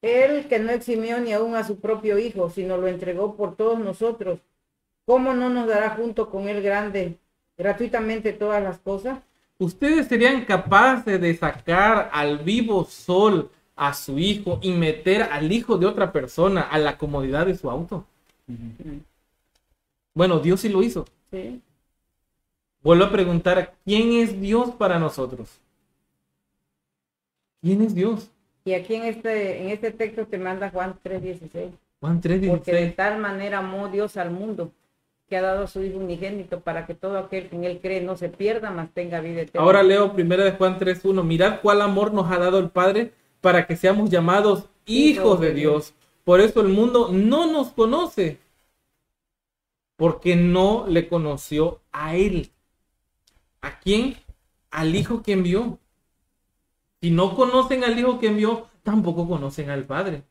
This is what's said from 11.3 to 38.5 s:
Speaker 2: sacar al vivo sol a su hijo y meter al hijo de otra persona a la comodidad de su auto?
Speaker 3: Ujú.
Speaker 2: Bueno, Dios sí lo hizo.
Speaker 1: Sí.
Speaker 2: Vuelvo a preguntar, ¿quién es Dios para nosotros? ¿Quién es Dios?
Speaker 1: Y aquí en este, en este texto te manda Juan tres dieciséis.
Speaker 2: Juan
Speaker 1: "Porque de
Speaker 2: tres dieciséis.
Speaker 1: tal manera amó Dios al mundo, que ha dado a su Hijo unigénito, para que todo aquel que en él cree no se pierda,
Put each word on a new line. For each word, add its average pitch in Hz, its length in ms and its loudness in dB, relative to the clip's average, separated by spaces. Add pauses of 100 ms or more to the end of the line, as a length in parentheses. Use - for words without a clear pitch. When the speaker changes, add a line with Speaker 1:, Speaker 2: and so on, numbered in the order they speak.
Speaker 2:
sacar 185 760 0
al 147 260 -2
vivo 202 440 0
sol 185 680 0 (260)
a 143 200 -2
su 139 240 -6
hijo 190 420 -2
y 185 120 -2
meter 175 500 0
al 156 280 -2
hijo 233 260 0
de 175 100 2
otra 208 240 0
persona 160 500 -2
a 151 160 -4
la 147 220 -2
comodidad 143 480 -4
de 185 80 -2
su 135 160 -8
auto? 160 340 -8 (420)
Speaker 3:
Ujú. 117 520 -14 (1120)
Speaker 2:
Bueno, 170 260 2
Dios 175 220 0
sí 226 80 -2
lo 196 140 2
hizo. 226 220 -4 (260)
Speaker 1:
Sí. 220 300 -12 (1200)
Speaker 2:
Vuelvo 170 220 8
a 196 60 -2
preguntar, 180 640 2 (100)
¿quién 220 280 2
es 220 280 0
Dios 226 300 0
para 185 300 0
nosotros? 131 500 -6 (2000)
¿Quién 190 220 2
es 214 140 0
Dios? 208 340 -2 (360)
Speaker 1:
Y 190 80 -2
aquí 185 220 -4
en 226 80 -8
este, 220 580 -4
en 185 80 -8
este 214 220 -6
texto 220 340 -6
te 208 140 -10
manda 190 320 -6
Juan 185 300 -8
tres 185 200 -8
dieciséis. 175 500 -12 (300)
Speaker 2:
Juan 160 140 0
Speaker 1:
"Porque 170 140 -2
de 185 100 2
Speaker 2:
tres - 20 0
dieciséis. 175 540 0
Speaker 1:
tal 208 240 -2
manera 202 400 -6
amó 190 300 -8
Dios 202 280 -4
al 175 140 -6
mundo, 180 400 -8 (580)
que 185 80 -4
ha 185 40 0
dado 190 220 -2
a 185 40 -6
su 190 160 -8
Hijo 190 160 -6
unigénito, 180 600 -8
para 165 260 -8
que 170 100 -12
todo 196 240 -8
aquel 190 280 -8
que 175 80 -14
en 170 80 -6
él 175 180 -6
cree 190 200 -4
no 180 160 -6
se 175 120 -8
pierda, 214 420 -4